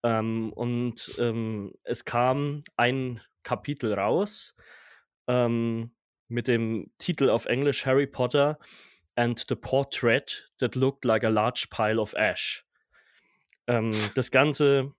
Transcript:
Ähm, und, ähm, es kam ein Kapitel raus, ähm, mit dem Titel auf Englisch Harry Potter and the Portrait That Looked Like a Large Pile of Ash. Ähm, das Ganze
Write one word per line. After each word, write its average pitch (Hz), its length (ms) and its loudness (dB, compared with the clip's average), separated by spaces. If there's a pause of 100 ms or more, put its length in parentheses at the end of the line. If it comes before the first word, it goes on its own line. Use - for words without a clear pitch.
Ähm, 113 500 -2
und, 120 640 -4
ähm, 110 540 -4 (100)
es - 220 -6
kam 143 580 0 (140)
ein 123 440 0 (220)
Kapitel 123 500 -4
raus, 127 640 -2 (720)
ähm, 117 680 0 (320)
mit 117 200 -4
dem 113 520 -2
Titel 139 300 2
auf 113 160 2
Englisch 135 400 0
Harry 135 220 2
Potter 143 520 0 (560)
and 120 340 0
the 120 60 0
Portrait - 1040 0
That 123 160 0
Looked 131 280 0
Like 110 200 4
a 113 60 4
Large 107 420 2
Pile 110 280 0
of 104 140 -4
Ash. - 500 -2 (1040)
Ähm, 113 240 2 (240)
das 127 140 0
Ganze 139 680 4